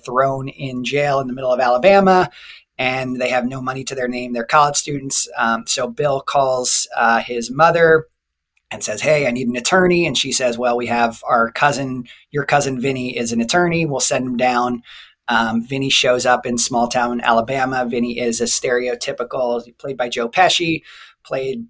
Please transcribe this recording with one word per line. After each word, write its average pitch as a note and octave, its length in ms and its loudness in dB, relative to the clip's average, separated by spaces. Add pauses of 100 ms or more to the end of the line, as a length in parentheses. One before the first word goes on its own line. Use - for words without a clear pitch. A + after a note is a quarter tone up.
thrown C3+ 440 -2
in C3 360 -10
jail C#3 360 0
in B2+ 80 -4
the B2 60 -8
middle B2+ 200 -2
of B2 60 0
Alabama, F#3 720 4 (480)
and B2+ 420 -4
they B2+ 80 -2
have B2 160 0
no C3 160 -6
money C3 220 -6
to C3 100 -8
their B2+ 140 -4
name. B2 260 -6
They're A#2 120 -4
college D3 320 4
students. C3+ 600 -4
Um, A#2 300 0
so B2+ 200 -2
Bill C3+ 340 -2
calls, C3 680 0 (100)
uh, A#2 240 4
his A#2+ 300 -6
mother D#3+ 560 4 (680)
and G#2 80 -10
says, G#2+ 200 -4
"Hey, C#3+ 260 2
I A#2+ 40 0
need B2 180 -2
an B2 80 -4
attorney." F3 500 2
And C3+ 100 -2
she C3+ 140 -2
says, A#2+ 260 0
"Well, A#2+ 200 0
we B2 100 -4
have A#2 400 0
our A#2 240 2
cousin, C3+ 540 -2 (240)
your C#3+ 160 -4
cousin C#3 340 0
Vinny B2+ 380 -4
is A#2 160 -4
an A#2 80 0
attorney. E3+ 440 2
We'll C#3 140 -2
send B2+ 260 0
him B2 120 -4
down." B2 440 0 (460)
Um, A2+ 340 2
Vinny C3+ 280 -4
shows B2+ 360 2
up B2 200 4
in A#2+ 120 -2
small A#2+ 300 2
town A#2+ 320 -2
Alabama. B2+ 640 0
Vinny A#2+ 320 -2
is A#2+ 220 -2
a A#2 60 0
stereotypical, B2 1160 -2 (160)
played C#3 200 -10
by B2 100 -2
Joe A#2+ 220 -4
Pesci, E3+ 540 2 (420)
played, C3 440 -6